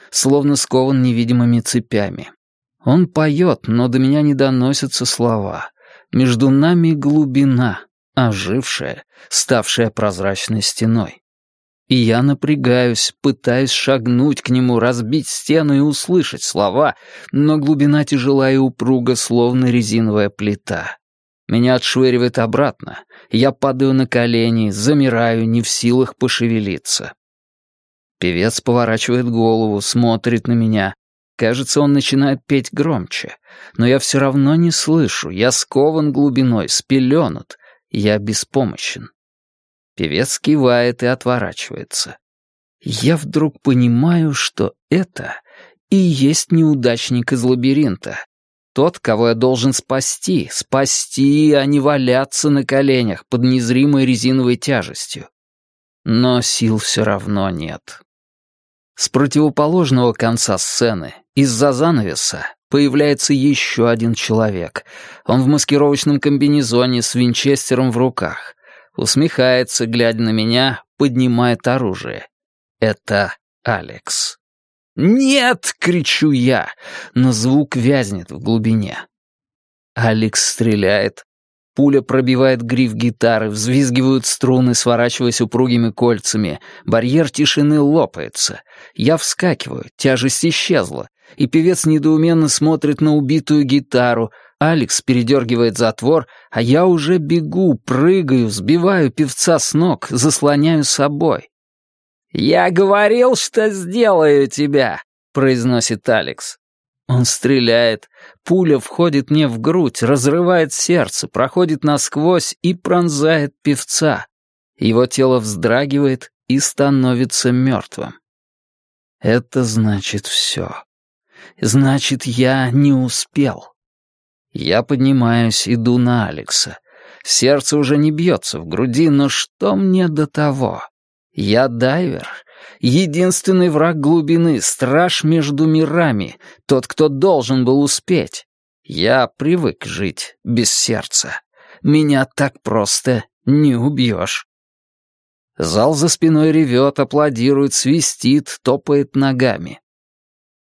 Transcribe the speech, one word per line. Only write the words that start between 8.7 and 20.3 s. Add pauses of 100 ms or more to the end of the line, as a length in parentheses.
ставшая
прозрачной
стеной. (680)
И
я
напрягаюсь,
пытаюсь
шагнуть
к
нему,
разбить
стену
и
услышать
слова, (360)
но
глубина
тяжела
и
упруга,
словно
резиновая
плита. (500)